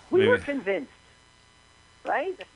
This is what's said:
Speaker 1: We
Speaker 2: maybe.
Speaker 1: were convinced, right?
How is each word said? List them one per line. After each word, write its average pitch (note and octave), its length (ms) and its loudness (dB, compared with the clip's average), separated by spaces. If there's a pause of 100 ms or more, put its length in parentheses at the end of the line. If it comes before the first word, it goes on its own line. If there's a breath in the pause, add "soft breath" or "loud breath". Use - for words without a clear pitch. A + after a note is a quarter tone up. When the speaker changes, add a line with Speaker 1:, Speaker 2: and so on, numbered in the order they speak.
(100)
Speaker 1:
We F#4 100 4
Speaker 2:
maybe. F#4+ 100 6
Speaker 1:
were B4 80 4
convinced, C#4+ 540 -4 (1120)
right? C4 300 -2 (220)